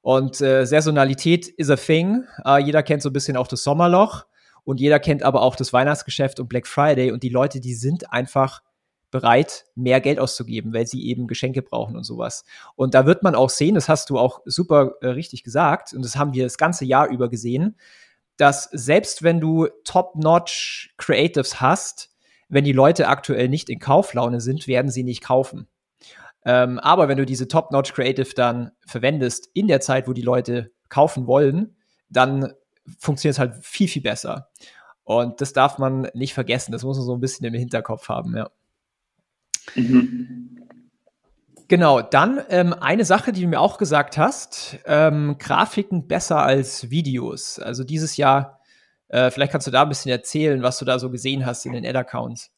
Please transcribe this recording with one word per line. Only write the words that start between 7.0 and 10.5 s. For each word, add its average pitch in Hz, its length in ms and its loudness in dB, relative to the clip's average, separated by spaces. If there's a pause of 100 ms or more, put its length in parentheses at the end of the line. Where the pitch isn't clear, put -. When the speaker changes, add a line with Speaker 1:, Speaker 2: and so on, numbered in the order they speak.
Speaker 1:
und 123 140 -8
die 123 40 -2
Leute, 135 300 0
die 123 160 -8
sind 135 380 -4
einfach 131 500 -2 (480)
bereit, 123 540 0 (100)
mehr 127 260 0
Geld 139 200 -2
auszugeben, 113 540 -6